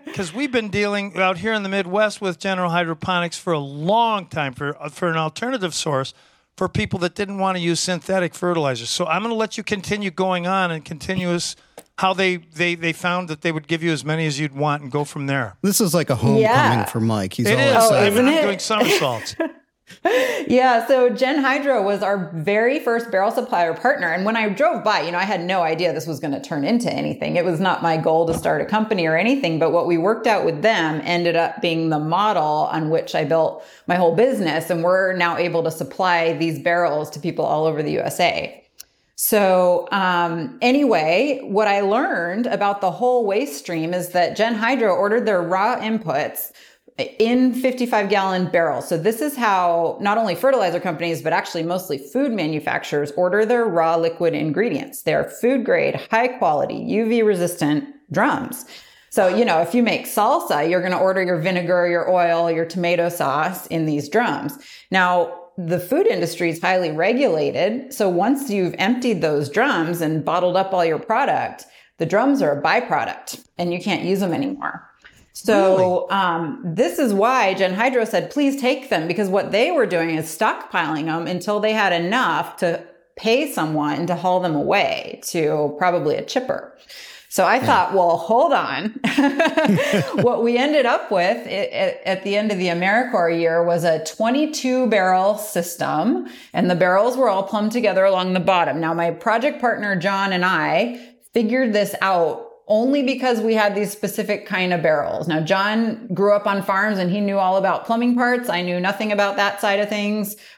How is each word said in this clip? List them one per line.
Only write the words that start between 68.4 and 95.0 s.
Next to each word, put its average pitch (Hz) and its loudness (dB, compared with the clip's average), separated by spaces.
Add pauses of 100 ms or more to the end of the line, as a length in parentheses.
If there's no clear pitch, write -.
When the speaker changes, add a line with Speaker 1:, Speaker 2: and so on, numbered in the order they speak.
Speaker 3:
you've 190 -2
emptied 233 0
those 151 0
drums 175 0
and 156 -2
bottled 175 0
up 190 0
all 180 2
your 156 0
product, 165 -2 (320)
the 165 -2
drums 240 2
are 147 2
a - -10
byproduct 160 -2 (140)
and 175 -2
you 175 -6
can't 180 -2
use 190 0
them 185 0
anymore. - -4 (460)
So, 190 4
Speaker 1:
Really? 180 2
Speaker 3:
um, 170 -2
this 233 0
is 240 2
why 214 2
Gen 185 0
Hydro 240 2
said, - -2
"Please 277 0
take - -2
them," 165 0
because 185 0
what 190 0
they 240 2
were 285 2
doing 165 0
is 156 -2
stockpiling 160 -2
them 165 -2
until 185 -4
they 214 2
had 202 2
enough 170 -2
to 170 -2 (320)
pay 262 0
someone 151 -2
to 175 0
haul 180 0
them 165 0
away - -2
to 151 0
probably 175 2
a - -4
chipper. - -6 (520)
So 185 2
I 170 4
Speaker 2:
Yeah. 180 0
Speaker 3:
thought, 196 2
"Well, 170 4
hold 262 2
on." 170 -2
<laughs> 277 2
What 233 2
we 240 2
ended 285 2
up 254 0
with 196 0
i-, - -10
at, - -4
at 190 -2
the 202 -2
end 208 0
of 196 -2
the 180 0
AmeriCorps 180 0
year 165 2
was 170 0
a 160 2
twenty-two 254 0
barrel 190 2